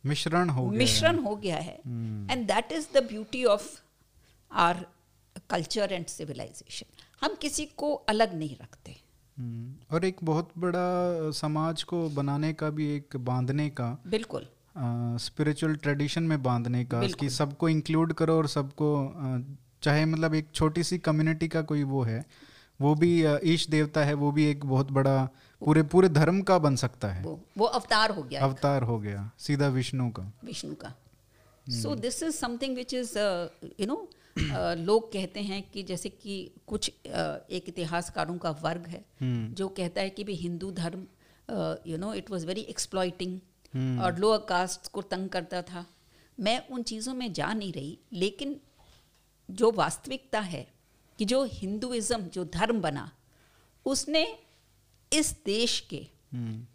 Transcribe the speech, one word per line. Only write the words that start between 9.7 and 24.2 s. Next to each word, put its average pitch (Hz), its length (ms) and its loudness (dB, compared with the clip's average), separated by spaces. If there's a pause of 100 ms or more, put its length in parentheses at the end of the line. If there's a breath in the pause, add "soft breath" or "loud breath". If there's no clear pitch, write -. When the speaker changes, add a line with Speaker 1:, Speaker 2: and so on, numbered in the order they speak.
Speaker 1:
और 170 80 2
एक 190 200 0
बहुत 160 340 2
बड़ा, 180 600 0 (100)
अ, - 20 -2
समाज 156 520 -2
को 170 260 -2
बनाने 143 440 0
का 151 180 -2
भी 151 260 -2
एक 139 200 -8
बांधने 127 540 0
का, 120 360 -6
Speaker 2:
बिल्कुल। 214 360 -4
Speaker 1:
अ, 120 720 -4
स्पिरिचुअल 151 600 0
ट्रेडिशन 143 460 0
में 156 200 2
बांधने 123 420 0
का, 120 160 -2
Speaker 2:
बिल्कुल। 123 280 0
Speaker 1:
कि 127 60 -2
सबको 147 340 0
इंक्लूड 160 440 2
करो 160 240 4
और 160 100 4
सबको, 143 640 0
अ, 131 320 -2 (420)
चाहे 151 220 4
मतलब 160 300 2
एक 151 200 0
छोटी 156 280 2
सी 175 160 0
कम्युनिटी 160 500 2
का 160 140 0
कोई 151 200 0
वो 135 200 0
है, 117 240 -2 (540 loud breath)
वो 147 140 6
भी, 165 280 6
अ, 147 220 6
ईश 160 240 4
देवता 151 360 4
है, 147 100 2
वो 143 180 2